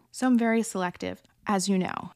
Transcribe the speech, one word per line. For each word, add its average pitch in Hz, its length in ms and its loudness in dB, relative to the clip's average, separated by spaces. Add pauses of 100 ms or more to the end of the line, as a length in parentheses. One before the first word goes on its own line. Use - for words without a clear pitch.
(140)
So - 140 -4
I'm 247 120 4
very 226 240 2
selective. 180 580 -6 (280)
As 196 200 0
you 196 100 4
know, - 380 -4